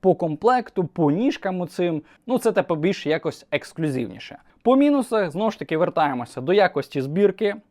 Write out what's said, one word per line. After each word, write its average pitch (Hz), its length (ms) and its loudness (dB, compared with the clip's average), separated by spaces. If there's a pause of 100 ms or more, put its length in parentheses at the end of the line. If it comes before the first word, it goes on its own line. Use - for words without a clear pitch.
по 190 140 4
комплекту, 196 680 0
по 151 280 0
ніжкам 190 500 -2
оцим, 170 400 -2 (260)
ну 247 100 -2
це 220 140 0
типу 180 240 0
більш 170 300 -2
якось 156 460 -4
ексклюзивніше. 135 840 -6 (260)
По 254 120 6
мінусах, 262 560 2
знову 202 200 -2
ж - 80 -12
таки, 160 180 -4
вертаємося 147 640 -2
до 151 120 0
якості 160 480 0
збірки 196 540 0 (160)